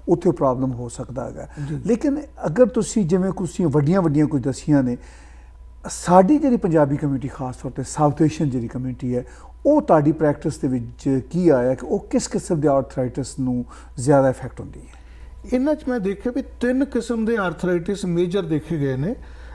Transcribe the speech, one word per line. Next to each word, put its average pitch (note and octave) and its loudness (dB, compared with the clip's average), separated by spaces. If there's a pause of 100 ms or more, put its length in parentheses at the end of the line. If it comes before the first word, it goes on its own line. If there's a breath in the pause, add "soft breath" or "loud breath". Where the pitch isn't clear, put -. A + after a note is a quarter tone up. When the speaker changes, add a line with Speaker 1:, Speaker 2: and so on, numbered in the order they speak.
Speaker 1:
ਉੱਥੇ F3 2
ਪ੍ਰੋਬਲਮ C3 2
ਹੋ A#2+ -8
ਸਕਦਾ A#2+ -10
ਹੈਗਾ। - -12 (200 loud breath)
Speaker 2:
ਜੀ। D3 -6
Speaker 1:
ਲੇਕਿਨ C#4 0 (240)
ਅਗਰ A#3+ 4
ਤੁਸੀਂ, G#3+ 0
ਜਿਵੇਂ F#3 2
ਤੁਸੀਂ F3+ -2
ਵੱਡੀਆਂ D3+ 2
ਵੱਡੀਆਂ D3+ 4
ਕੁਝ C3+ -2
ਦੱਸੀਆਂ C#3 2
ਨੇ, B2 -2 (920 soft breath)
ਸਾਡੀ F#3+ 6
ਜਿਹੜੀ C4+ 4
ਪੰਜਾਬੀ D3+ 2
ਕਮਿਊਨਿਟੀ, C#3 -2
ਖਾਸ B2+ -10
ਤੌਰ C#3 -10
'ਤੇ C3+ -8
ਸਾਊਥ D3 0
ਏਸ਼ੀਅਨ D3+ 2
ਜਿਹੜੀ A#2+ -4
ਕਮਿਊਨਿਟੀ B2 -6
ਹੈ, B2 -4 (420 loud breath)
ਉਹ D4 6
ਤੁਹਾਡੀ E3 4
ਪ੍ਰੈਕਟਿਸ D3+ -2
ਦੇ D3 -2
ਵਿੱਚ B2+ -2 (100)
ਕੀ F3 2
ਆਇਆ C3 4
ਕਿ - -8
ਉਹ - -2
ਕਿਸ - 0
ਕਿਸਮ F3 -2
ਦੇ D3 2
ਆਰਥਰਾਈਟਿਸ C3+ -2
ਨੂੰ B2 -2 (320 loud breath)
ਜ਼ਿਆਦਾ C3+ 4
ਇਫੈਕਟ B2 -6
ਹੁੰਦੀ F#2+ -14
ਹੈ? - -20 (460 soft breath)
Speaker 2:
ਇਹਨਾਂ C4 2
'ਚ D4+ -6
ਮੈਂ B3 -2
ਦੇਖਿਆ G3+ -4
ਵੀ C#4 -2 (180)
ਤਿੰਨ B3+ 0
ਕਿਸਮ A#3 -2
ਦੇ A3+ 0
ਆਰਥਰਾਈਟਿਸ F3+ -2
ਮੇਜਰ F3 0
ਦੇਖੇ D#3+ -4
ਗਏ C#3 -2
ਨੇ, E3 -2 (400 soft breath)